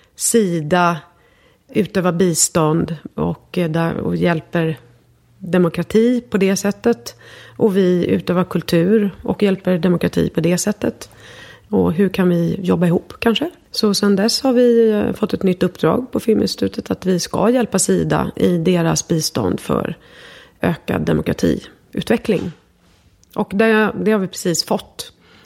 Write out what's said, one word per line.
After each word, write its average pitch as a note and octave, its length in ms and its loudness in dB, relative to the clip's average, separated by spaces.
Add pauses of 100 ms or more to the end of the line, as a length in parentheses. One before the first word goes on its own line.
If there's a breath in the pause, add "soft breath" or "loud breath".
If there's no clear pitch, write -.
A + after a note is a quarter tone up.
(160 soft breath)
Sida F3 800 0 (800 soft breath)
utövar F3+ 380 0
bistånd E3 840 0 (180)
och, E3 440 -6
eh, E3+ 120 -2
där, E3 260 -2
och F3 200 -4
hjälper E3 600 -2 (600)
demokrati F#3 800 2 (100)
på G#3 80 0
det F#3+ 180 2
sättet. A3 600 -2 (400 loud breath)
Och G3 200 2
vi F3+ 300 2
utövar F3+ 380 0
kultur F#3 640 2 (120)
och - 200 -4
hjälper F#3 360 0
demokrati E3+ 520 0
på - 100 -4
det E3+ 180 0
sättet. - 520 -4 (580 loud breath)
Och F3+ 240 2
hur F#3 160 2
kan F#3 200 0
vi E3+ 340 0
jobba F3+ 240 0
ihop - 320 0
kanske? A#3 320 0 (200)
Så G#3 240 0
sen G3+ 220 2
dess G#3+ 240 0
har C4+ 120 0
vi, A#3 380 4
eh, G#3 220 0
fått - 220 -4
ett F3+ 80 -4
nytt F#3 200 0
uppdrag F#3 500 0
på A3 80 -4
Filminstitutet G#3 720 -2
att F#3 160 -6
vi F3+ 140 0
ska - 300 0
hjälpa B3 280 0
Sida D#3 580 0
i F3+ 220 2
deras E3 500 0
bistånd D#3 520 -2
för - 380 -4 (640 loud breath)
ökad F3 420 -2
demokratiutveckling. - 1500 -4 (800 soft breath)
Och - 200 -4
det, A3 460 2
det G3 120 0
har A3 60 2
vi F#3+ 100 -2
precis - 360 -4
fått. - 480 -8 (340 soft breath)